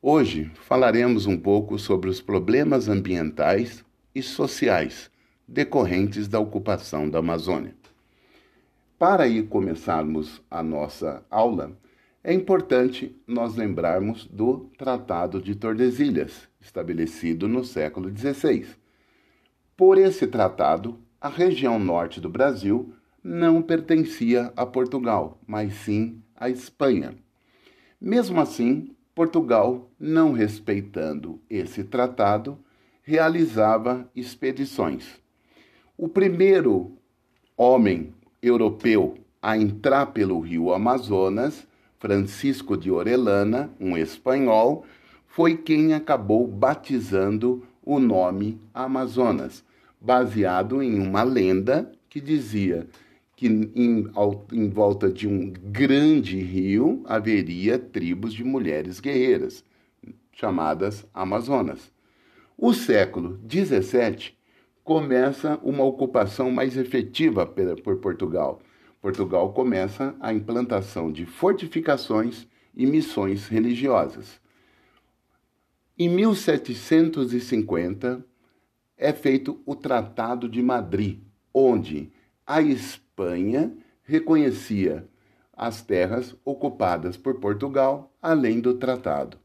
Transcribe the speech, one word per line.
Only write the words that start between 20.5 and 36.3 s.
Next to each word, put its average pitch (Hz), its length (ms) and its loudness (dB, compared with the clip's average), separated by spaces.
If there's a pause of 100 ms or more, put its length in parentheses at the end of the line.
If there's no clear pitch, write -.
a 143 80 -8
região 139 500 0
norte 85 420 -2
do 85 80 -8
Brasil 110 640 0 (360)
não 170 320 4
pertencia 160 920 0
a 123 100 -2
Portugal, 120 840 -2
mas 107 260 -6
sim 110 480 -4 (140)
à 120 120 -6
Espanha. 123 680 -2 (840)
Mesmo 190 400 0
assim, 135 520 0 (240)
Portugal, 127 840 2
não 156 320 4
respeitando 101 1080 -4 (100)
esse 98 320 -6
tratado, 123 760 0 (460)
realizava 127 1120 2
expedições. 131 1080 -6 (760)
O 170 80 -6
primeiro 175 840 4 (640)